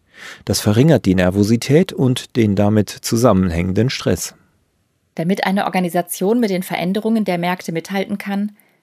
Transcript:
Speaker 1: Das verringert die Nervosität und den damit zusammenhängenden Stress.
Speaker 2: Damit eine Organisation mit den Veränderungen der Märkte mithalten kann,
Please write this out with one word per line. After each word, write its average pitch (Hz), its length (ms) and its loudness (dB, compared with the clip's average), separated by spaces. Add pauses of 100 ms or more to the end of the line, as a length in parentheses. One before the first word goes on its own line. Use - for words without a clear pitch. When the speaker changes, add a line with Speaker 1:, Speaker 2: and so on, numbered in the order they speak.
(460)
Speaker 1:
Das - 160 -2
verringert 123 440 4
die 92 100 4
Nervosität 104 800 2
und - 420 -2
den 107 200 2
damit 104 340 2
zusammenhängenden 95 1000 0
Stress. - 460 -4 (800)
Speaker 2:
Damit 180 300 -2
eine 196 200 0
Organisation 180 760 -2
mit 226 100 0
den 180 140 -4
Veränderungen 202 640 -2
der 180 120 -2
Märkte 180 340 -6
mithalten 190 460 -6
kann, 202 380 -6 (280)